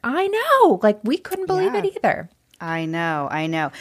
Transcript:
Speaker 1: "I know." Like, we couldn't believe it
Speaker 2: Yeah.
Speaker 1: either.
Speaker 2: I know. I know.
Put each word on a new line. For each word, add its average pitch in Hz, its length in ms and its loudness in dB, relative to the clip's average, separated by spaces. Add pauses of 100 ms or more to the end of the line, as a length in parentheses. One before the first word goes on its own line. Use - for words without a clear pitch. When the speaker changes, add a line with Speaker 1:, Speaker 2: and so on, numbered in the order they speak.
Speaker 1:
"I 320 220 -2
know." 427 560 4
Like, 208 220 4
we 247 120 2
couldn't 381 300 -8
believe 370 280 0
it 403 120 0
Speaker 2:
Yeah. 392 100 -2
Speaker 1:
either. - 320 -2 (320)
Speaker 2:
I 165 240 -4
know. 160 460 -2
I 156 160 -4
know. 160 340 -2